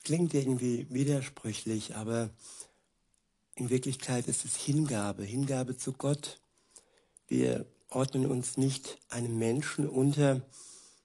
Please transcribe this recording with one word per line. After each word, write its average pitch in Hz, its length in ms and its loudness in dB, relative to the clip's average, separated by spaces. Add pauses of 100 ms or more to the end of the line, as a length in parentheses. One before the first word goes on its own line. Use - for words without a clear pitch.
klingt 165 300 2
irgendwie 123 560 2
widersprüchlich, 127 1040 -2
aber 113 340 -2 (1300)
in 123 140 -2
Wirklichkeit 127 580 -2
ist - 180 -2
es - 100 -4
Hingabe, 107 720 0
Hingabe 127 500 -2
zu - 160 -6
Gott. - 480 -2 (880)
Wir 64 380 2 (240)
ordnen 131 380 2
uns 127 300 -2
nicht 135 420 0 (100)
einem 117 300 -2
Menschen 143 500 2
unter. 135 520 4 (640)